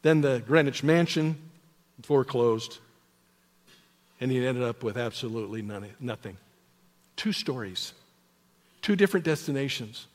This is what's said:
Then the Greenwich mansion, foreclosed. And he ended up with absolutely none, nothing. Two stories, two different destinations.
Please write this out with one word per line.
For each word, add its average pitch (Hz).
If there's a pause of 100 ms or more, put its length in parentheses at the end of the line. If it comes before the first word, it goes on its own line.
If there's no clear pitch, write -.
Then 156
the 135
Greenwich 143
mansion, 160 (640)
foreclosed. 120 (1400)
And 127
he 127
ended 123
up 117
with 113
absolutely 110
none, 104 (120)
nothing. 110 (800)
Two 214
stories, 104 (880)
two 202
different 190
destinations. 135